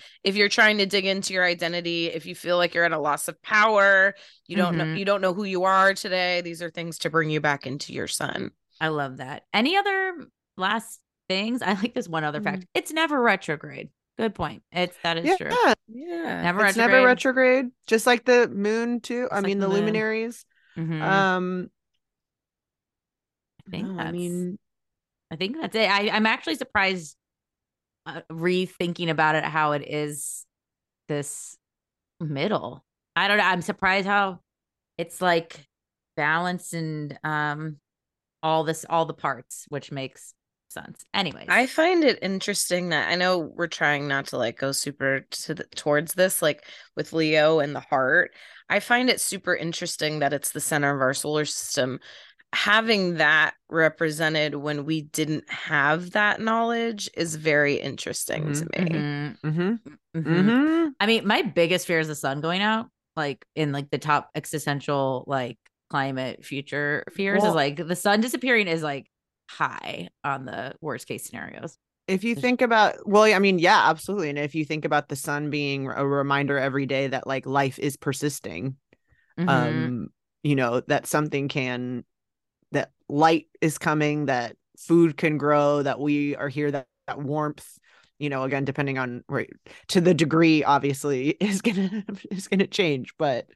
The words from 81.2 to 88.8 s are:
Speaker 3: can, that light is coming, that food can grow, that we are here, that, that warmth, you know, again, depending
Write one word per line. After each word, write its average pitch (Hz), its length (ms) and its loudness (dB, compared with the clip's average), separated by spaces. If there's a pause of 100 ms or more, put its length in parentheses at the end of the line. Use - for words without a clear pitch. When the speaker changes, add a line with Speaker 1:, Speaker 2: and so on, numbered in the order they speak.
Speaker 3:
can, 123 560 -6 (680)
that 147 200 -2 (160)
light 151 380 4 (160)
is 156 160 0
coming, 151 480 0
that 123 300 -2 (220)
food 165 380 4
can 156 220 0
grow, 147 460 4
that 135 160 -2
we 147 360 0
are 143 140 -6
here, 147 220 -2
that, 139 160 -6 (200)
that 139 140 -10
warmth, 151 560 -6 (400)
you 147 120 -6
know, 131 140 -4
again, 135 220 -2
depending 135 320 -2